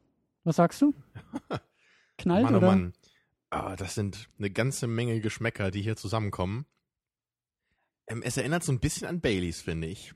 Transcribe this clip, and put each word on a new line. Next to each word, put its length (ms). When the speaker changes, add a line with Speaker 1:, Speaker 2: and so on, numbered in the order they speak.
Speaker 1:
Was 140
sagst 260
du? 100
Speaker 2:
<laughs> 120
Speaker 1:
Knallt, 260
Speaker 2:
Mann, 100
oh 40
Speaker 1:
oder? 80
Speaker 2:
Mann. 260
Ah, 260
das 180
sind 340
eine 120
ganze 360
Menge 340
Geschmäcker, 500
die 120
hier 140
zusammenkommen. 680
Ähm, 160
es 120
erinnert 280
so 80
ein 80
bisschen 280
an 120
Baileys, 420
finde 240
ich. 300